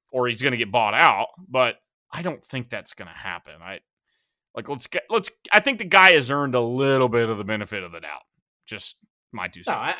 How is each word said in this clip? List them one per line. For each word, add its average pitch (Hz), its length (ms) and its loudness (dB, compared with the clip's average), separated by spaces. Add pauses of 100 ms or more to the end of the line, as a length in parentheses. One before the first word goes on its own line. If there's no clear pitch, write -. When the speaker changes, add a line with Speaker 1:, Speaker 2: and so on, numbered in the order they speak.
Speaker 1:
or 127 160 0
he's 120 160 -4
gonna 131 140 0
get 110 160 -4
bought 107 220 0
out, 123 340 4 (200)
but 123 280 0 (340)
I - 120 -10
don't 139 200 -8
think 123 260 -12
that's 101 260 -12
gonna 90 160 -18
happen. 85 520 -12
I, 90 180 -14 (720)
like, - 140 -10
let's 139 180 -8
get, - 240 -4
let's, 220 200 0 (220)
I 214 80 6
think 240 180 0
the 226 60 -8
guy 185 300 8
has 135 160 2
earned 139 260 0
a 123 40 4
little 127 500 2
bit 117 180 2
of 110 100 -4
the 104 60 -8
benefit 104 400 -6
of 85 80 -16
the 85 80 -16
doubt. 76 220 -14 (440)
Just - 300 -14 (340)
my 92 160 -8
two 87 200 -16
Speaker 2:
No, 185 80 -2
Speaker 1:
cents. 131 260 -4